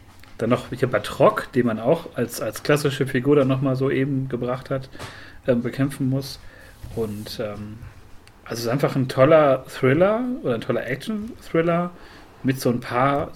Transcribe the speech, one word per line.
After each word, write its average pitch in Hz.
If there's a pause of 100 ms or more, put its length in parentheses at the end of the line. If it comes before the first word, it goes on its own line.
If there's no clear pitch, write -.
(380)
dann 113
noch -
hier 123
Batroc, -
den 123
man 110
auch 123
als, 120
als 113
klassische 147
Figur 131
dann 135
noch 131
mal 135
so 135
eben 135
gebracht 123
hat, 135 (560)
ähm, 120
bekämpfen 135
muss. 135 (560)
Und, 107
ähm, 107 (680)
also 117
es -
ist 117
einfach 135
ein 131
toller 135
Thriller 180 (200)
oder 127
ein 110
toller -
Action-Thriller 175 (520)
mit 131
so 131
ein 117
paar 139